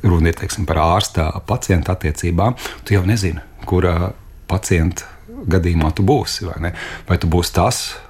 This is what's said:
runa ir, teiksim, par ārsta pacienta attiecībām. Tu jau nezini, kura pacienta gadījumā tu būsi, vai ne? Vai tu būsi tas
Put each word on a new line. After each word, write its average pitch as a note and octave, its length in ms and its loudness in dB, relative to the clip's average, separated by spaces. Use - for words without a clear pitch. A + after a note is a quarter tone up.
runa E2+ 280 4
ir, D#2+ 80 -2
teiksim, - 300 -4
par D#2 100 0
ārsta E2 600 2
pacienta F#2 560 0
attiecībām. F2 580 0
Tu - 120 0
jau G2 80 4
nezini, F#2 400 0
kura F#2 500 2
pacienta F2+ 680 0
gadījumā F2 500 2
tu G2+ 140 0
būsi, G2+ 400 0
vai E2 160 -8
ne? E2+ 120 -4
Vai F2+ 120 2
tu F2+ 100 -2
būsi F2 280 0
tas G2 240 2